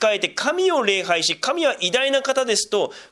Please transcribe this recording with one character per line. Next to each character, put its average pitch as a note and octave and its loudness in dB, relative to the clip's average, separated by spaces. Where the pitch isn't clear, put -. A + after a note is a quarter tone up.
え G#3 2
て F3+ -2
神 F4+ 0
を C#4+ 2
礼 G3 0
拝 E3+ 0
し、 - -2
神 D#4+ -2
は B3+ 0
偉 F3+ -2
大 C4 2
な C4+ 2
方 C4+ 0
で A3+ 0
す - -2
と F#3+ 0